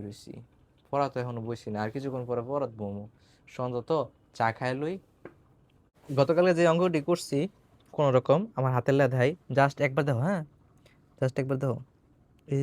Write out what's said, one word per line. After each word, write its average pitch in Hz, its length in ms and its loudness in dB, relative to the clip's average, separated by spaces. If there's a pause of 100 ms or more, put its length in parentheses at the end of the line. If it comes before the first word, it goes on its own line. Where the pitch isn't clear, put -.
রইছি, - 260 -16 (580)
পড়া 139 220 0
তো - 120 -10
এখনো 120 240 -8
বইছি 117 260 -8
না, 104 100 -4
আর 107 100 -2
কিছুক্ষণ 131 360 -6
পরে 120 200 -2
পড়াত 139 300 -4
বমু। 101 240 -8 (520)
সন্ধ্যা 123 340 -4
তো, 160 100 2 (380)
চা 113 100 2 (100)
খাই 127 140 -2 (100)
লই। 160 140 -6 (1200)
গতকালকে 170 380 4
যে 170 140 4
অঙ্কটি 170 280 2 (100)
করছি 170 280 0 (580)
কোনো 143 220 2
রকম 139 220 4 (180)
আমার 131 200 0
হাতের 135 220 2
লেধাই, 127 300 2 (280)
just 139 200 4 (100)
একবার 139 200 0
দেখো, 120 200 0
হ্যাঁ, 190 140 -2 (760)
just 131 220 0
একবার 135 220 -2
দেখো, 123 140 -2 (760)
এই 139 120 0